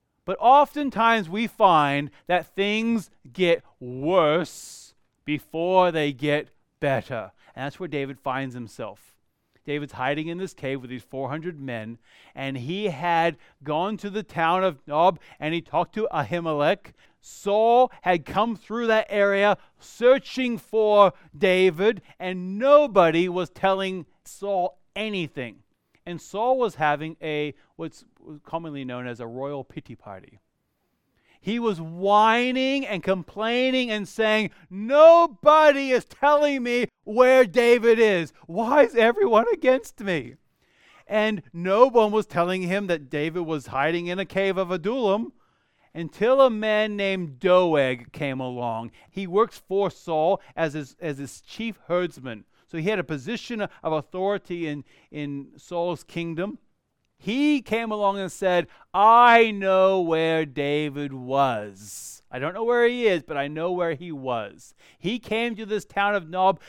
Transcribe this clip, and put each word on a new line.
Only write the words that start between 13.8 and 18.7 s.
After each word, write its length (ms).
to 140
the 120
town 400
of 240
Nob, 320
and 140
he 60
talked 340
to 180
Ahimelech. 800
Saul 680
had 220
come 300
through 320